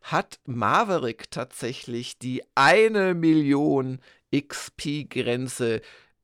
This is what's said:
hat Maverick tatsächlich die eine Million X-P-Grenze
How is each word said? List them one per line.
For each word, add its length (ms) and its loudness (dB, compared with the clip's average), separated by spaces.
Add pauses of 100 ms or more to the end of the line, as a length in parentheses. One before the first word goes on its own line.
hat 420 -4
Maverick 840 -2
tatsächlich 880 -10
die 240 -6 (120)
eine 600 4
Million 840 2 (320)
X-P-Grenze 1500 -4 (440)